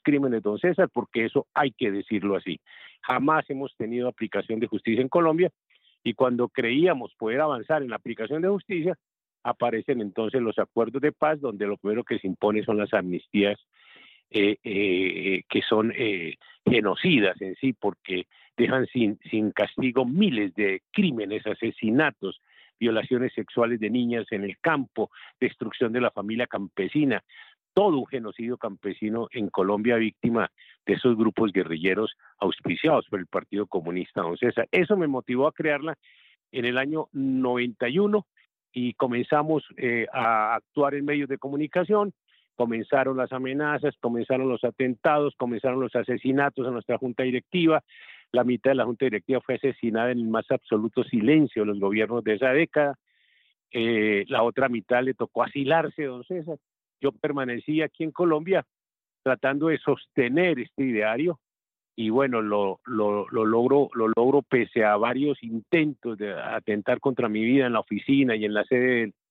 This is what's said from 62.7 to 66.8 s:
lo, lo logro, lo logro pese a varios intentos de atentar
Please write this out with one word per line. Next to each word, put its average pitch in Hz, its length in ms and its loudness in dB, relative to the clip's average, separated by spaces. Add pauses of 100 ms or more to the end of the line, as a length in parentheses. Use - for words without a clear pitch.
lo, 104 420 0
lo 113 160 0
logro, 123 500 4
lo 113 140 2
logro 123 320 4
pese 120 420 0
a 104 140 4
varios 127 460 -2
intentos 117 760 -2
de 101 160 -6
atentar 107 680 -2